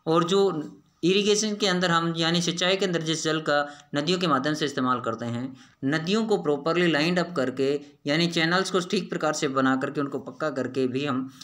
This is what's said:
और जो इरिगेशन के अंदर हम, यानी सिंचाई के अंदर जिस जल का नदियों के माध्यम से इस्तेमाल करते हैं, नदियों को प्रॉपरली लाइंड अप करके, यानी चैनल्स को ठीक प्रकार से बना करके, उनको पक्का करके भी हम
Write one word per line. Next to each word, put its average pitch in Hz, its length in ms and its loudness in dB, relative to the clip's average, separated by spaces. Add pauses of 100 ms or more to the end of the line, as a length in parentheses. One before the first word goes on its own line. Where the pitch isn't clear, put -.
और 165 180 2
जो 185 460 0 (340)
इरिगेशन 208 500 2
के 202 120 -2
अंदर 180 240 2
हम, 170 260 2
यानी 165 260 2
सिंचाई 175 340 2
के 196 100 0
अंदर 170 160 0
जिस 160 220 -2
जल 156 160 0
का 147 540 -2
नदियों 151 240 0
के 180 80 0
माध्यम 147 280 2
से 151 100 -2
इस्तेमाल 127 360 0
करते 117 260 -4
हैं, 120 300 -6 (280)
नदियों 160 420 0
को 202 160 0
प्रॉपरली 165 480 2
लाइंड 160 280 2
अप 170 180 -2
करके, 135 440 0 (260)
यानी 156 200 2
चैनल्स 170 440 0
को 185 100 2
ठीक 180 300 -2
प्रकार 160 220 -2
से 151 160 -2
बना 131 280 2
करके, 139 240 -4
उनको 139 180 -4
पक्का - 320 -6
करके 131 360 -2
भी 131 200 -2
हम 131 240 -2 (140)